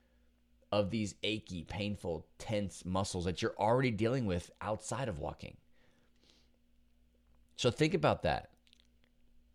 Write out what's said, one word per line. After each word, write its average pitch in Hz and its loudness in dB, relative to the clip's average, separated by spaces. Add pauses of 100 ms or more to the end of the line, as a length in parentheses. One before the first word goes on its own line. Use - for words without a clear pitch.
(680)
of 101 2
these 107 -2
achy, 98 -2
painful, 92 -4 (140)
tense 104 -4
muscles 92 -2
that 87 -2
you're - 0
already 123 4
dealing 113 0
with 87 0
outside 110 -4
of 87 -4
walking. - -8 (2000)
So 123 4
think 156 2
about 147 4
that. - 0 (1040)